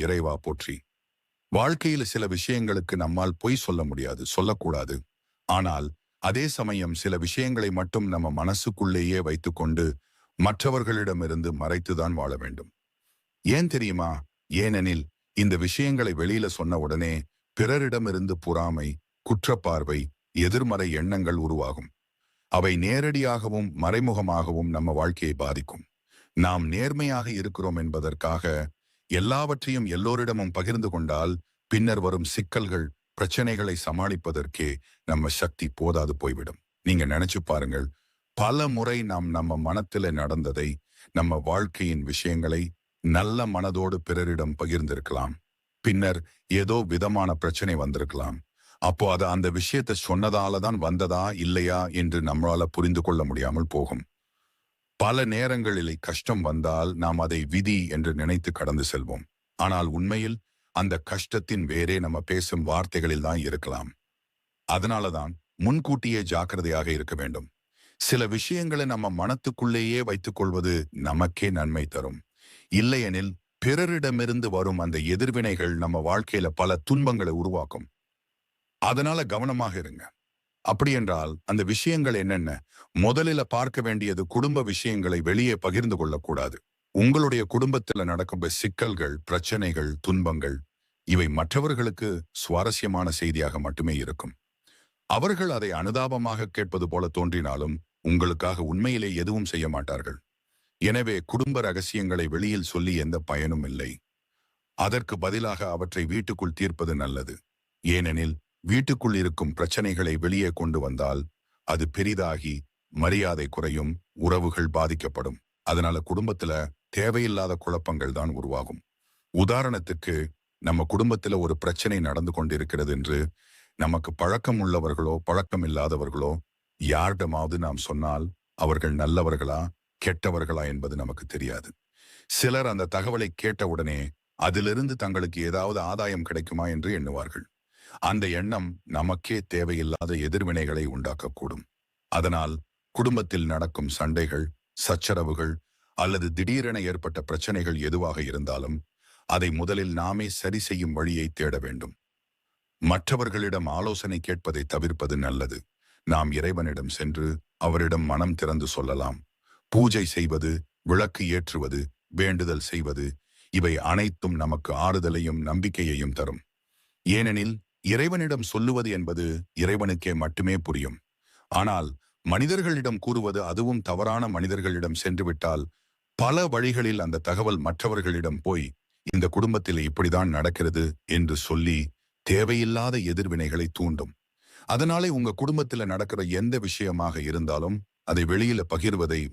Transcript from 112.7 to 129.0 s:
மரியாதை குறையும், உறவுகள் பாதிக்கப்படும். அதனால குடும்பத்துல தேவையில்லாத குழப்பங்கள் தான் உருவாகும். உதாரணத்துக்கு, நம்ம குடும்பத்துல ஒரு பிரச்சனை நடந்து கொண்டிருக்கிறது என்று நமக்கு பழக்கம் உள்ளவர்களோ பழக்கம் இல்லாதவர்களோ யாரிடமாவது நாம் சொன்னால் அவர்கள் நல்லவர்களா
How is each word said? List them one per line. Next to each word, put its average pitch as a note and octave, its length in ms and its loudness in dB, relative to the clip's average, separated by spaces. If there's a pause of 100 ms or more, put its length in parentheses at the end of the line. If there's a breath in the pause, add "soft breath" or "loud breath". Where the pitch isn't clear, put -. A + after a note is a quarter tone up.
மரியாதை E2+ 540 2
குறையும், D2+ 440 -2 (340)
உறவுகள் F2 440 2
பாதிக்கப்படும். D#2 680 -2 (300)
அதனால E2+ 280 2 (100)
குடும்பத்துல F#2 460 -2 (380)
தேவையில்லாத G#2 640 0
குழப்பங்கள் D#2+ 640 -4
தான் D2+ 220 0
உருவாகும். C2+ 420 -6 (520)
உதாரணத்துக்கு, F#2+ 800 0 (460)
நம்ம E2 280 2
குடும்பத்துல G2+ 500 2
ஒரு E2 180 2
பிரச்சனை F#2+ 420 0
நடந்து E2 320 0
கொண்டிருக்கிறது D2+ 600 -2
என்று C#2+ 280 0 (600 soft breath)
நமக்கு D#2+ 340 0
பழக்கம் A2 500 2
உள்ளவர்களோ D#2+ 600 2
பழக்கம் F2 440 0
இல்லாதவர்களோ D2 640 0 (480)
யாரிடமாவது D#2+ 800 0
நாம் D2 280 -2
சொன்னால் D2+ 400 -2 (280)
அவர்கள் D#2 400 2
நல்லவர்களா D2+ 640 2 (400)